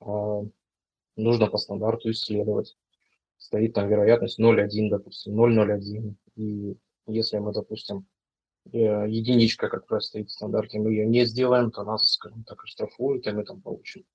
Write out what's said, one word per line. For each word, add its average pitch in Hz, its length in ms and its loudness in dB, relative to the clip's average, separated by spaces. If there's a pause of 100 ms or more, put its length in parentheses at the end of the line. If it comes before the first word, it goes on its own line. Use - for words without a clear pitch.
э, - 40 -18 (1120)
нужно 110 320 4
по 98 100 -2
стандарту 110 540 -2
исследовать. 104 640 -2 (640)
Стоит 113 360 -2
там 101 140 0
вероятность 104 500 4
ноль 110 240 6
один, 104 280 0
допустим, 104 460 -4
ноль 117 180 6
ноль 107 180 4
один. 104 440 -6 (200)
И 104 400 -6 (320)
если 110 300 -2
мы, 104 160 -4
допустим, 101 520 -8 (680)
э, 117 60 -2
единичка 110 920 2
как - 200 -10
раз 107 180 -2
стоит 107 220 -10
в - 20 -18
стандарте, 107 480 -4
мы 110 120 0
ее 107 140 0
не 120 200 4
сделаем, 123 460 2
то 101 120 -10
нас, 107 280 -2
скажем 113 320 -10
так, - 200 -18
оштрафуют, 123 640 -6
и 104 60 -2
мы 104 120 -4
там 95 180 -16
получим, - 420 -14 (100)